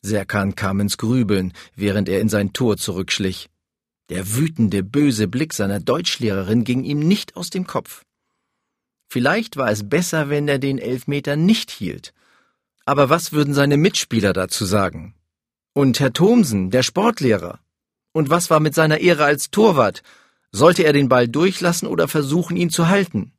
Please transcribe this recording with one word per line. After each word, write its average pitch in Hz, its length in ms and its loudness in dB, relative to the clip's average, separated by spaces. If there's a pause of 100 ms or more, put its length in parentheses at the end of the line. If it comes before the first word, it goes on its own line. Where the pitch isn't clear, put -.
Serkan 101 540 -2
kam 98 260 -2
ins 101 160 -2
Grübeln, 104 560 -2 (240)
während 101 320 -2
er 95 120 0
in 110 80 0
sein 101 240 0
Tor 110 260 0
zurückschlich. 92 720 -6 (600)
Der 95 260 -6
wütende, 113 480 0
böse 110 460 0
Blick 139 260 -6
seiner 101 240 -2
Deutschlehrerin 107 880 -2
ging 123 200 -2
ihm 147 160 -4
nicht 180 360 0
aus 175 140 -10
dem 180 160 -6
Kopf. - 380 -10 (1040)
Vielleicht 151 480 -2
war 131 140 0
es 104 180 -4
besser, 156 420 -2
wenn 147 180 -2
er 139 100 0
den 135 200 -2
Elfmeter 143 580 -4
nicht 190 340 2
hielt. - 420 -10 (760)
Aber 139 220 4
was 170 240 0
würden 147 220 0
seine 143 220 4
Mitspieler 117 560 0
dazu 92 320 -4
sagen? 95 500 -2 (600)
Und 135 260 2
Herr 131 120 2
Thomsen, 160 580 2
der 123 120 2
Sportlehrer? 131 760 -2 (520)
Und 151 180 0
was 175 200 0
war 160 80 4
mit 151 160 2
seiner 156 240 2
Ehre 151 260 2
als 143 260 0
Torwart? 156 520 2 (480)
Sollte 170 320 4
er 151 100 4
den 143 160 4
Ball 123 200 4
durchlassen 170 580 0
oder 165 220 0
versuchen, 156 480 -2
ihn 175 140 0
zu 165 180 0
halten? 196 500 0